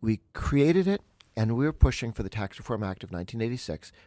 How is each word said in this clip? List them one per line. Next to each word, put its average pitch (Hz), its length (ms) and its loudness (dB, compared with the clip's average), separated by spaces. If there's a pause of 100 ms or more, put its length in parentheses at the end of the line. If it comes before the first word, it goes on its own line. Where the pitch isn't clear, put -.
we 110 180 0 (140)
created 160 540 2
it, 196 140 0 (340)
and 110 200 0
we 131 100 2
were 151 80 0
pushing 123 380 4
for 110 120 -6
the 95 60 -6
Tax 104 300 -8
Reform 110 240 -4
Act 95 200 -6
of - 80 -12
nineteen 90 300 -6
eighty-six, 117 500 -6 (160)